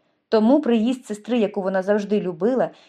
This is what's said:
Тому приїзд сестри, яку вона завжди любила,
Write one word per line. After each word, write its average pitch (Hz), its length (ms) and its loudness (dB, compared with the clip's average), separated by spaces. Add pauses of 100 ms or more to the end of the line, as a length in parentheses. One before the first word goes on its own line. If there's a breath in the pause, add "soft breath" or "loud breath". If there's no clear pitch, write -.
(280)
Тому 233 320 4
приїзд 240 460 0
сестри, 214 320 -6
яку 202 240 -2
вона 190 200 -2
завжди 202 380 0
любила, 180 500 -2 (180 soft breath)